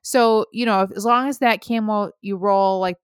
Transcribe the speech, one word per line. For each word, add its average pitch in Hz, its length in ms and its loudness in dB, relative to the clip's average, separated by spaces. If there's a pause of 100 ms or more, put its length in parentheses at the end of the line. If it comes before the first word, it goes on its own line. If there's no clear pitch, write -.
So, 226 500 2
you 233 140 -4
know, 196 160 2
if, 196 140 -2
as 202 80 -8
long 240 240 2
as 277 100 -6
that 240 220 0
camel, 214 500 -4 (120)
you 196 120 -6
roll, 190 460 2
like, 180 240 -2